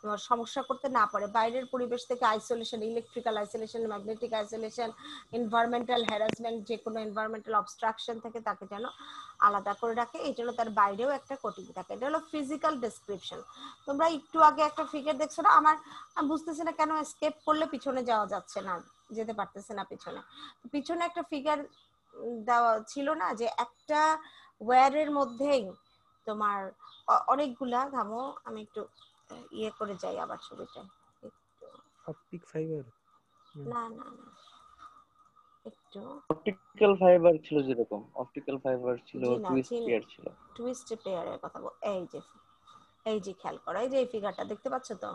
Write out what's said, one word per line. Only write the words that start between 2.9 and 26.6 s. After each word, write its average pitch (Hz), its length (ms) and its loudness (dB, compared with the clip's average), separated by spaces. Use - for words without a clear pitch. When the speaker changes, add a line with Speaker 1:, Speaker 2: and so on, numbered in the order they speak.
Speaker 1:
আইসোলেশন, 220 500 -6
ম্যাগনেটিক 214 460 -6
আইসোলেশন, 220 580 -4
এনভায়রনমেন্টাল 233 720 2
হ্যারাসমেন্ট, 220 540 -2
যে 226 80 -2
কোনো 220 240 -8
এনভায়রনমেন্টাল 214 540 -6
অবস্ট্রাকশন 226 680 -2
থেকে 226 200 -12
তাকে 202 260 -6
যেন 202 180 -10
আলাদা 202 420 2
করে 226 140 -2
রাখে, 240 240 -2
এই 302 200 -4
জন্য 233 140 -4
তার 233 180 -2
বাইরেও 208 400 2
একটা 269 260 -4
কোটিং 196 300 -8
থাকে। 185 180 -10
এটা 226 120 -6
হলো 311 140 0
ফিজিক্যাল 302 480 -2
ডেসক্রিপশন। - 600 -8
তোমরা 285 220 2
একটু 320 320 -2
আগে 302 220 10
একটা 302 220 0
ফিগার 302 340 -2
দেখছো 302 240 -4
না, 415 80 8
আমার, 311 260 8
আমি 311 140 0
বুঝতেছি 311 360 -2
না 320 80 0
কেন 208 240 0
এস্কেপ 302 380 -2
করলে 311 200 2
পিছনে 262 380 -4
যাওয়া 220 220 2
যাচ্ছে 196 340 -6
না, 190 140 -4
যেতে 220 220 -6
পারতেছে 202 420 -8
না 190 100 -6
পিছনে। 175 360 -14
পিছনে 330 320 -4
একটা 339 180 -4
ফিগার, 302 360 -2
উম, 226 300 -8
দেওয়া 233 280 6
ছিল 285 220 0
না 320 200 -2
যে 226 100 -4
একটা 240 560 -2
ওয়্যারের 262 500 6
মধ্যেই 269 540 2
তোমার 208 320 -2